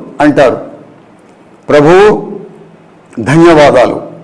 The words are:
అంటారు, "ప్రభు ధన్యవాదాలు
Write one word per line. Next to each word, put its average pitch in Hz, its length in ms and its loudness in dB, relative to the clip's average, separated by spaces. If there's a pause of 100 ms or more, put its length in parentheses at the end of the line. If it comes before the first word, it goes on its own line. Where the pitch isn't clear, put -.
(220)
అంటారు, 139 360 0 (1120)
"ప్రభు 175 540 2 (960)
ధన్యవాదాలు 147 840 2 (220)